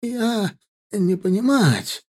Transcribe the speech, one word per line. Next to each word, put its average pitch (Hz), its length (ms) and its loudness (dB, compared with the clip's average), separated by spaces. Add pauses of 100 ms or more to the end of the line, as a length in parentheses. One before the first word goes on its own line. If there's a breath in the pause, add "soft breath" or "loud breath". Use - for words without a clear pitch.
Я 233 500 -2 (400)
не 185 240 0
понимать. 185 960 0